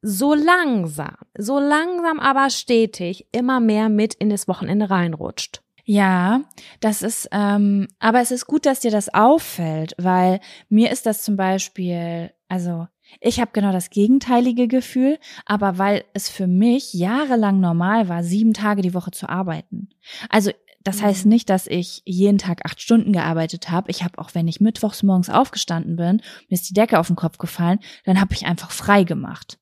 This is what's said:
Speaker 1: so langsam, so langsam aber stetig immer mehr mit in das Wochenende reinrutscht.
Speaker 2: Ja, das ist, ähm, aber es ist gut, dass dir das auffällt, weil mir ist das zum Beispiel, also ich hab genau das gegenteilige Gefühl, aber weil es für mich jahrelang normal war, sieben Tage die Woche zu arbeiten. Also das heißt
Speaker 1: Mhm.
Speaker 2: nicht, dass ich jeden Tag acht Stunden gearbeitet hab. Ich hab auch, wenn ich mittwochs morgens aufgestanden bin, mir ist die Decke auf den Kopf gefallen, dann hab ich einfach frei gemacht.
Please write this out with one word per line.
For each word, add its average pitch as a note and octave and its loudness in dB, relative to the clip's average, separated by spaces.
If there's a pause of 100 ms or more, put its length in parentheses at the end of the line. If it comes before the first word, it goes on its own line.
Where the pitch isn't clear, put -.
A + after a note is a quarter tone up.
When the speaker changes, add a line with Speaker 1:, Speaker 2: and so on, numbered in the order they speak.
Speaker 1:
so G#3+ 0
langsam, C4+ 0 (220)
so B3 -2
langsam D#4+ -2
aber C4+ 2
stetig A3 -2
immer B3 0
mehr A3 2
mit G#3+ 2
in - 0
das G3+ -2
Wochenende G3 -2
reinrutscht. E3+ -4 (240)
Speaker 2:
Ja, G3 2 (400)
das G#3+ -2
ist, - -6
ähm, G3+ 2 (120)
aber A3+ 2
es A#3+ 0
ist B3 -6
gut, D4+ -2
dass C4+ 0
dir A#3 0
das G#3 -2
auffällt, E3+ 2
weil F#3 2 (300)
mir A3 4
ist - -6
das G#3+ -2
zum G3+ -2
Beispiel, F3+ -4 (160)
also F3 -4 (340)
ich A#3+ 0
hab A3+ -2
genau G3+ 2
das F#3 -2
gegenteilige B3 2
Gefühl, B3+ 0 (280)
aber G3+ 0
weil G3 0 (100)
es - -6
für F#3+ -4
mich A3+ 2
jahrelang G#3+ 2
normal F3+ 2
war, E3+ -4
sieben G#3 2
Tage G#3 -2
die F3+ -2
Woche F3+ -6
zu - -12
arbeiten. F3+ -6 (400)
Also G3+ 2 (320)
das G3+ -4
heißt G3 0
Speaker 1:
Mhm. G#3 6
Speaker 2:
nicht, A3+ 4
dass F#3+ 0
ich - -6
jeden G3 2
Tag F#3 -4
acht - -10
Stunden A3+ 2
gearbeitet E3 -2
hab. F3 -2
Ich F#3 -6
hab F3 -6
auch, - -12
wenn E3+ 0
ich E3 -2
mittwochs G#3+ 0
morgens F#3 2
aufgestanden E3 -2
bin, F3 0 (320)
mir F#3+ -2
ist - -4
die F#3 -12
Decke G#3 4
auf F3 0
den E3+ 0
Kopf - -6
gefallen, F3 -2 (260)
dann F#3+ 4
hab F#3+ 0
ich - -6
einfach E3+ -4
frei G3+ 2
gemacht. D#3+ -8